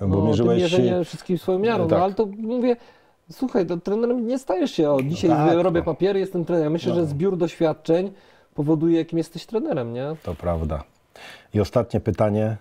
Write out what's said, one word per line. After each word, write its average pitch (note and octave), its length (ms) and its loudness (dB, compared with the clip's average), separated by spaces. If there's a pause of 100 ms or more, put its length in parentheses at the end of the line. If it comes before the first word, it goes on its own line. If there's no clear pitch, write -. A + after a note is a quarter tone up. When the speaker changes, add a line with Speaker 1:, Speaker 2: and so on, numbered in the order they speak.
Speaker 1:
bo G2+ 60 -2
Speaker 2:
No, G2 200 2
Speaker 1:
mierzyłeś A#2 300 2 (140)
Speaker 2:
tym F3+ 100 4
mierzenie F3+ 220 2
wszystkim - 340 -6
swoją F#3 220 0
miarą, G#3 280 0
Speaker 1:
Tak. D#3+ 120 4
Speaker 2:
no, F3 60 4
ale G3 80 -2
to A3 120 0
mówię, A3+ 500 -2 (560)
słuchaj, A3 340 -2
to E3+ 120 -4
trenerem A3+ 500 -2
nie B3+ 120 -2
stajesz E4+ 320 -2
się, D3+ 180 2
o, C#3+ 140 4
Speaker 1:
No C#3 60 -2
Speaker 2:
dzisiaj F3 200 0
Speaker 1:
tak, D#3+ 280 4
Speaker 2:
robię F3 220 2
Speaker 1:
no. - 60 -4
Speaker 2:
papiery, F#3+ 340 0
jestem F3+ 260 -2
trenerem. D#3+ 280 0
Myślę, B2+ 160 -2
Speaker 1:
No. - 60 -2
Speaker 2:
że E3+ 100 2
zbiór E3 320 -2
doświadczeń E3 760 0 (440)
powoduje, D#3+ 420 2
jakim D#3+ 200 -2
jesteś D#3+ 280 -6
trenerem, G#3+ 480 -4
nie? C#3 300 -6
Speaker 1:
To F2 120 -6
prawda. D#2+ 480 -4 (680)
I G#2 60 2
ostatnie A2 400 0
pytanie. G#2+ 600 0